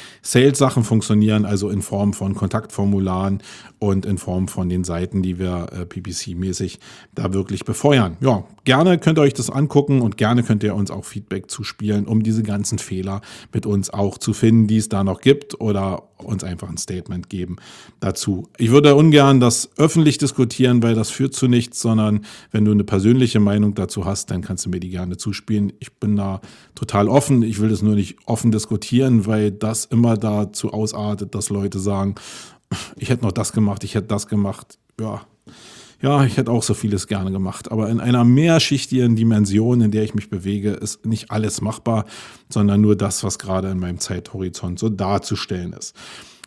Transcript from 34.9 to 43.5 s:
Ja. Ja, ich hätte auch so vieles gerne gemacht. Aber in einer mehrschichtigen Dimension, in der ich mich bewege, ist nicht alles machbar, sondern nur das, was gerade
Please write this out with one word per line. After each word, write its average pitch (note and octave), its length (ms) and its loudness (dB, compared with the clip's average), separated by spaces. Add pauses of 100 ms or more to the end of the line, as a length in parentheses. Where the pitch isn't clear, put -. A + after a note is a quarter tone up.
Ja. G#2 220 -8 (800)
Ja, C#3 220 4
ich B2 140 0
hätte B2 120 0
auch A#2 140 0
so G#2+ 100 0
vieles G2+ 340 -2
gerne F#2+ 220 -4
gemacht. F#2+ 440 -6
Aber G#2+ 160 -2
in A2+ 100 0
einer B2 240 2
mehrschichtigen B2+ 920 4
Dimension, A2 640 2
in G#2+ 100 4
der G#2+ 140 0
ich G#2+ 100 -6
mich G#2 140 -6
bewege, G2+ 400 -4
ist - 360 -8
nicht A2+ 240 -4
alles G#2+ 300 -4
machbar, A2 460 -2 (420)
sondern G2+ 320 2
nur G#2 160 6
das, G2 300 -4
was F#2+ 120 -4
gerade F#2+ 320 -4